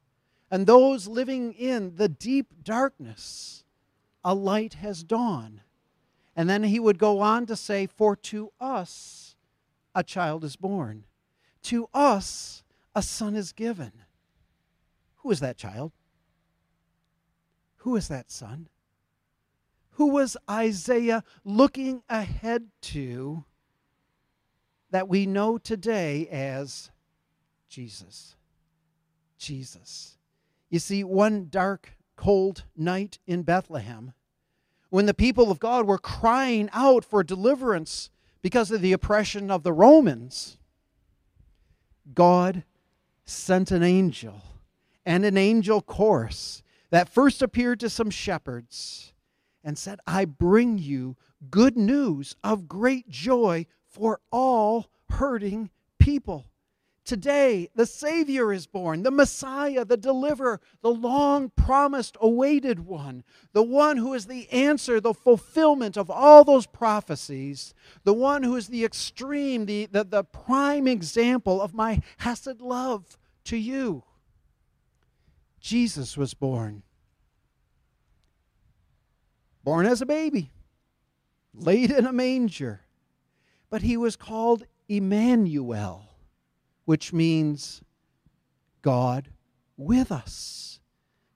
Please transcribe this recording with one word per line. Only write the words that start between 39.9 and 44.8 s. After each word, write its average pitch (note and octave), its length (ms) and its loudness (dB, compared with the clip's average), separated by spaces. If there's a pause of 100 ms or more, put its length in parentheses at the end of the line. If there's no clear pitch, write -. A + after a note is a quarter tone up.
God F3+ 520 4 (600)
sent - 460 -2
an F3 140 2
angel E3 580 0 (640)